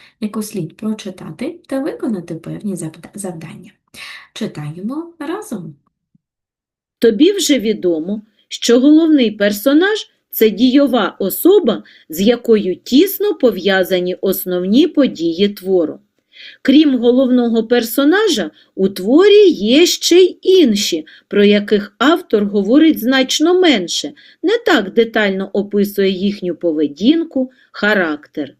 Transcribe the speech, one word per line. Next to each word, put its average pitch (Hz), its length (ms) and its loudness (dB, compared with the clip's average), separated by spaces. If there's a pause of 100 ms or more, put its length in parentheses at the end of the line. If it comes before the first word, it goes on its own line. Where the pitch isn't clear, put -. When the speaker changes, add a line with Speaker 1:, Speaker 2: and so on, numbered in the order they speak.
(200)
Speaker 1:
яку 214 240 -8
слід 175 340 -10
прочитати 220 880 -10
та 269 120 -6
виконати 220 560 -6
певні 170 400 -10
завда-, 165 380 -12
завдання. 165 580 -14 (640)
Читаємо 202 880 -10
разом. 285 560 -10 (1200)
Speaker 2:
Тобі 233 320 2
вже 302 280 0
відомо, 196 640 -4 (260)
що - 320 0
головний 294 520 4
персонаж — 277 800 0 (180)
це 220 200 2
дієва 233 680 2
особа, 240 640 2 (260)
з 190 120 -6
якою 214 540 0
тісно 381 600 0
пов'язані 185 800 0
основні 190 720 0
події 202 640 -2
твору. 180 500 -2 (640)
Крім 294 360 4
головного 240 680 2
персонажа, 262 840 0 (240)
у 190 140 0
творі 370 600 4
є 254 360 2
ще - 340 2
й 359 220 2
інші, 214 640 0 (220)
про 202 160 2
яких 208 540 0
автор 247 480 0
говорить 214 540 2
значно 262 600 0
менше, 285 540 -2 (300)
не 392 140 0
так 294 360 -2
детально 208 600 0
описує 202 560 -2
їхню 190 460 -4
поведінку, 220 960 -2 (200)
характер. 160 880 -4